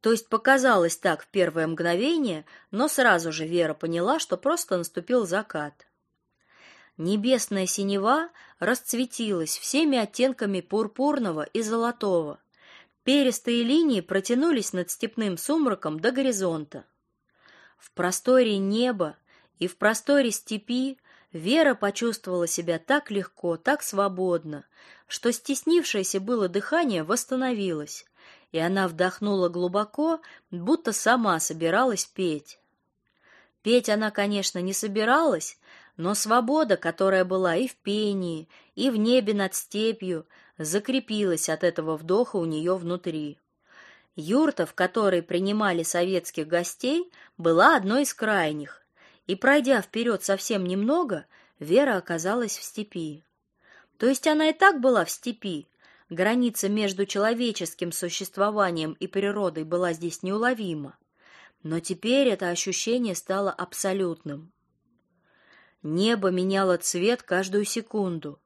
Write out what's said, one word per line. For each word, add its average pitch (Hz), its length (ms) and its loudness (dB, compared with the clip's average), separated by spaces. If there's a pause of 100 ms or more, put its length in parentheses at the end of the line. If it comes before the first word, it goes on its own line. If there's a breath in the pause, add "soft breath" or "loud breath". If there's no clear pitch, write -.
То 220 120 2
есть 226 180 -2
показалось 226 640 4
так 165 260 0
в - 40 -20
первое 165 400 0
мгновение, 175 800 0 (240 loud breath)
но 247 180 0
сразу 180 420 4
же 156 160 -6
Вера 160 280 0
поняла, 170 440 -2
что 185 200 -4
просто 285 400 -2
наступил 190 480 -2
закат. 165 600 -6 (1080 soft breath)
Небесная 202 720 0
синева 202 640 0 (280 loud breath)
расцветилась 220 1000 -2
всеми 285 400 0
оттенками 214 640 -2
пурпурного 214 800 -2
и 208 180 -4
золотого. 214 800 -2 (640 loud breath)
Перистые 247 600 2
линии 277 360 4
протянулись 240 720 0
над 180 180 -2
степным 214 460 -4
сумраком 214 640 0
до 208 100 2
горизонта. 190 760 -2 (920 soft breath)
В - 160 -20
просторе 214 640 2
неба 196 600 0 (400 soft breath)
и 170 80 -2
в 180 100 -6
просторе 233 540 4
степи 247 680 -4 (340 soft breath)
Вера 233 420 4
почувствовала 202 720 -2
себя 170 320 -2
так 285 320 0
легко, 180 460 -4
так 254 260 0
свободно, 180 840 -2 (420 loud breath)
что - 260 -2
стеснившееся 262 880 0
было 208 280 0
дыхание 202 560 0
восстановилось, 208 1000 -4 (460 soft breath)
и 160 80 -4
она 185 300 0
вдохнула 185 600 0
глубоко, 208 720 -2 (300 loud breath)
будто 214 420 -2
сама 220 460 2
собиралась 175 680 0
петь. 160 540 -6 (1040 soft breath)
Петь 233 260 4
она, 214 220 0
конечно, 202 480 -2
не 185 140 -4
собиралась, 220 840 0 (380 loud breath)
но 175 180 -2
свобода, 233 600 2
которая 190 480 2
была 185 300 0
и 247 140 0
в - 80 -14
пении, 196 720 -4 (260 soft breath)
и 247 160 0
в 233 60 0
небе 220 380 2
над 196 200 -2
степью, 208 720 -4 (320 soft breath)
закрепилась 208 880 -2
от 156 140 -2
этого 160 340 -2
вдоха 185 400 0
у 175 80 0
неё 165 320 -2
внутри. 170 600 -6 (800 loud breath)
Юрта, 202 500 2
в - 80 -16
которой 185 480 2
принимали 190 600 0
советских 175 640 -2
гостей, 247 640 -2 (240 loud breath)
была 175 400 6
одной 214 260 0
из 262 120 -4
крайних, 160 640 -2 (460 soft breath)
и, 190 100 -2
пройдя 262 440 4
вперёд 220 440 -2
совсем 196 400 -2
немного, 208 600 -2 (360 soft breath)
Вера 214 380 4
оказалась 190 580 -4
в - 80 -14
степи. 165 580 -10 (760 soft breath)
То 220 100 0
есть 262 200 2
она 311 220 4
и 320 40 2
так 330 280 4
была 233 240 4
в - 60 -8
степи, 190 580 -8 (400 soft breath)
граница 214 600 0
между 202 380 0
человеческим 202 840 -2
существованием 180 1080 -2
и 185 80 -8
природой 196 560 -2
была 175 300 -2
здесь 165 320 -8
неуловима, 202 720 -4 (640 soft breath)
но 160 160 -4
теперь 226 480 0
это 190 220 0
ощущение 202 680 -2
стало 190 380 -4
абсолютным. 175 960 -6 (1300 soft breath)
Небо 190 460 2
меняло 185 480 2
цвет 202 440 0
каждую 190 420 0
секунду. 185 800 -6